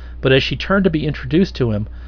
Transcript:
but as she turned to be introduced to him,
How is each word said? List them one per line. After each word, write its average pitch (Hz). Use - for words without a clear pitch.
but 131
as 135
she -
turned 196
to 190
be 151
introduced 151
to 117
him, 104